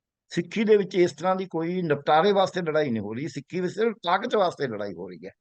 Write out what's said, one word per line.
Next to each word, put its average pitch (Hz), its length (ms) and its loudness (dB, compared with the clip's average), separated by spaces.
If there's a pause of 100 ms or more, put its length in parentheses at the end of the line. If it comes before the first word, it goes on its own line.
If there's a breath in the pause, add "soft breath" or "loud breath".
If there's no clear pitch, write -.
(280)
ਸਿੱਖੀ 180 360 -4
ਦੇ 214 120 6
ਵਿੱਚ 196 180 -2
ਇਸ 175 180 4
ਤਰ੍ਹਾਂ 185 240 -2
ਦੀ 185 100 -4
ਕੋਈ 175 360 -4
ਨਿਪਟਾਰੇ 156 500 4
ਵਾਸਤੇ 190 280 2
ਲੜਾਈ 151 300 0
ਨਹੀਂ 110 120 -2
ਹੋ 104 120 -8
ਰਹੀ, 143 140 -6
ਸਿੱਖੀ 156 320 -8
ਵਿੱਚ 180 140 -4
ਸਿਰਫ 220 220 0
ਤਾਕਤ 196 400 -2
ਵਾਸਤੇ 170 300 2
ਲੜਾਈ 104 260 -6
ਹੋ 87 160 -10
ਰਹੀ 90 180 -16
ਹੈ। 87 40 -14 (100)